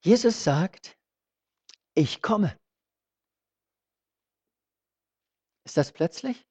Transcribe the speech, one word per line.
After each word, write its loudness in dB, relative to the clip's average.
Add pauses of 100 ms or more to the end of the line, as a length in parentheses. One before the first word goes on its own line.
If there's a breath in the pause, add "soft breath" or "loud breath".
Jesus 2
sagt, -2 (960)
„Ich 0
komme.“ -2 (3000)
Ist -6
das 0
plötzlich? -6